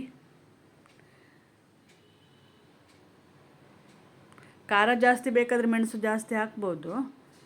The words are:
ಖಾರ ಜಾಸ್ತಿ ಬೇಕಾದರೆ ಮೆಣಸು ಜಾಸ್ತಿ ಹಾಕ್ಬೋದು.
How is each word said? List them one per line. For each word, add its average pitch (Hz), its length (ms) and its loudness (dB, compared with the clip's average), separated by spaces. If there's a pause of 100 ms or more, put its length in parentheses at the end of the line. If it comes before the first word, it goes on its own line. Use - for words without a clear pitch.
(4000)
ಖಾರ 214 180 4 (160)
ಜಾಸ್ತಿ 247 320 2
ಬೇಕಾದರೆ 240 380 2
ಮೆಣಸು 226 200 -2 (120)
ಜಾಸ್ತಿ 220 340 -4
ಹಾಕ್ಬೋದು. 180 500 -6 (540)